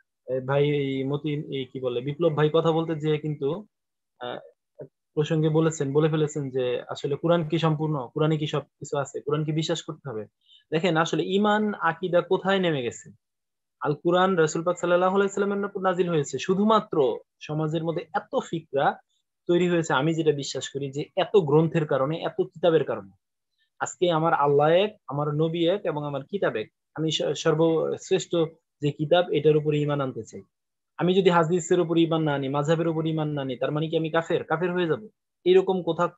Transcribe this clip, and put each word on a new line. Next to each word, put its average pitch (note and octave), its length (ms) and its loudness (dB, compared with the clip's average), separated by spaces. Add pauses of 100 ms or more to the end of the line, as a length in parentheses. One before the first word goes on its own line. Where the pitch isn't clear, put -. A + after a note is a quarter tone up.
(280)
এ, C3 120 -4
ভাই C#3 300 0
এই C3+ 340 -2
মতিন, C#3+ 500 -4
এই C3+ 120 -4
কি C3 140 -12
বলে, B2 220 -2
বিপ্লব D3 320 0
ভাই D3+ 200 2
কথা E3 180 4
বলতে D#3+ 240 -2
যেয়ে D3+ 220 0
কিন্তু, D3+ 500 -4 (520)
আহ, B2 180 -10 (760)
প্রসঙ্গে D#3 360 0
বলেছেন, D#3 440 0
বলে D#3 160 4
ফেলেছেন D3+ 400 -2
যে B2 380 -2
আসলে - 280 -4
কোরআন E3 320 2
কি E3 100 0
সম্পূর্ণ, D3+ 560 0
কোরআনে D#3 240 2
কি D3+ 100 -4
সব D3 140 -4
কিছু - 360 -10
আছে, C3+ 240 -6
কোরআন D3+ 240 -2
কি D#3 60 -4
বিশ্বাস D#3+ 300 -2
করতে D3+ 280 -12
হবে? G#2+ 160 -8 (460)
দেখেন, E3 260 2
আসলে E3 260 0
ঈমান, G#3 500 0
আকীদা E3+ 480 0
কোথায় F#3 380 0
নেমে D#3+ 240 0
গেছে? G#2+ 280 -8 (720)
আল D3+ 120 0
কোরআন F3+ 420 2
রাসূল E3 280 2
পাক F3 140 0
সাল্লাল্লাহু F3 380 2
আলাইহি G3 180 2
সাল্লামের G3+ 320 -2
উপর G3 160 -8
নাজিল F#3 280 0
হয়েছে। D3 300 -2
শুধুমাত্র F#3+ 800 2 (200)
সমাজের D#3 440 -4
মধ্যে E3 300 -4
এত D#3 220 -6 (140)
ফিকরা D#3+ 500 -2 (480)
তৈরি F3 220 4
হয়েছে, E3 240 0
আমি D3 200 2
যেটা D#3 180 2
বিশ্বাস C#3 380 -8
করি C#3 220 -6
যে C#3+ 140 -6 (100)
এত F3+ 220 2
গ্রন্থের D#3 480 4
কারণে, D#3 320 -2
এত F#3 240 -4
কিতাবের E3 420 2
কারণে। G#2+ 280 -6 (680)
আজকে F3 320 -2
আমার D#3+ 220 2
আল্লাহ C#3+ 340 4
এক, F#3+ 300 2 (100)
আমার D3 200 -4
নবী E3 400 0
এক G#3 180 -2
এবং D3 200 -4
আমার C#3+ 180 -6
কিতাব F#3 320 -2
এক। A2 160 -6 (240)
আমি D#3 160 -2
স-, - 240 -2
সর্বশ্রেষ্ঠ D#3+ 1000 0 (460)
যে D3 100 -2
কিতাব, E3+ 380 2
এটার D3+ 280 4
উপরে D3 240 0
ঈমান C#3+ 200 0
আনতে A#2 220 -6
চাই। G2+ 180 -16 (560)
আমি F3 160 2
যদি F#3 160 6
হাদিসের E3+ 500 4
উপর E3 180 2
ঈমান D#3+ 260 2
না D3 100 2
আনি, C#3 160 -2
মাযহাবের D#3 380 0
উপর D#3+ 180 -2
ঈমান D#3 240 -2
না D3 120 -4
আনি, C3 160 -6
তার C3+ 140 -2
মানে D3+ 160 -2
কি D#3+ 100 -2
আমি D#3+ 120 -2
কাফের, E3 340 0
কাফের F3 300 -2
হয়ে F3+ 140 0
যাব? A2+ 200 -2 (360)
এইরকম F#3 400 4
কথা, E3 340 0